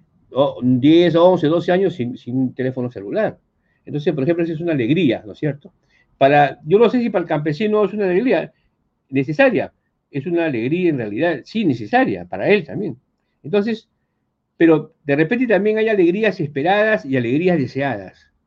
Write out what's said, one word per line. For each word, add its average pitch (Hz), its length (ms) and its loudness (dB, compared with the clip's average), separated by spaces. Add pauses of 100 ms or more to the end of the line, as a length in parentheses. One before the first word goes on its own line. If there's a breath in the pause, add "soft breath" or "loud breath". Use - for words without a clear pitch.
(300 soft breath)
oh, 135 320 0
diez, 151 540 4
once, 175 320 4
doce 170 240 0
años 180 220 0
sin, 120 220 -6
sin 120 200 -8
un 127 180 -2
teléfono 127 360 -6
celular. 123 480 -6 (460)
Entonces, 147 300 -4
por 131 80 -2
ejemplo, 170 220 0
esa 170 80 -4
es 156 80 -8
una 170 120 -4
alegría, 131 540 0
¿no 98 60 -14
es 85 60 -20
cierto? 147 340 -8 (440)
Para, 139 480 4
yo 165 140 4
no 226 100 6
sé 247 120 0
si 233 100 -2
para 190 120 -2
el 165 60 -8
campesino 165 560 0
es 190 80 -4
una 208 120 -4
alegría 185 480 0 (580)
necesaria. 143 600 0 (360)
Es 139 180 -8
una 170 180 0
alegría, 156 460 0
en 143 80 -2
realidad, 117 460 -4
sí, 220 200 -4
necesaria 123 600 0
para 95 220 -6
él 196 160 2
también. 156 320 -8 (460)
Entonces, 208 460 -4 (680)
pero 160 460 2
de 143 140 -2
repente 233 320 0
también 214 300 2
hay 220 100 0
alegrías 202 500 0
esperadas 202 640 0
y 135 120 -2
alegrías 151 420 0
deseadas, 123 720 -6 (160)